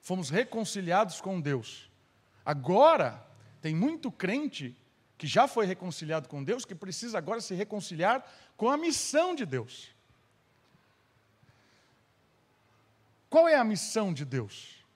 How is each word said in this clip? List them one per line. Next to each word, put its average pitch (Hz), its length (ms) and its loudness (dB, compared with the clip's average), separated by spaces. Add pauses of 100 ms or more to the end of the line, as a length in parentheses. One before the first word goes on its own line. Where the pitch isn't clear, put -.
Fomos 185 280 -4
reconciliados 202 920 0
com 185 200 -4
Deus. 139 500 -6 (540)
Agora, 151 800 4 (360)
tem 156 120 -2
muito 269 380 -2
crente 208 640 -4 (400)
que - 100 -10
já 214 220 6
foi 233 160 0
reconciliado 165 640 -4
com 139 160 -8
Deus, 240 200 -4
que 202 100 -16
precisa 196 420 -10
agora 190 240 -4
se 190 140 -8
reconciliar 202 680 -2 (340)
com 220 120 0
a 277 80 2
missão 330 580 0
de 262 120 -4
Deus. - 480 -8 (3250)
Qual 330 180 8
é 311 80 8
a 247 80 6
missão 214 480 -2
de 147 120 -6
Deus? 123 600 -8 (120)